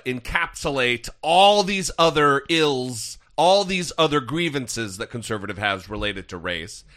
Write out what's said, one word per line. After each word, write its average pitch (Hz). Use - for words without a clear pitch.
encapsulate 127
all 196
these 190
other 147
ills, 131
all 190
these 185
other 147
grievances 127
that 113
conservative 104
has 98
related 104
to 92
race 85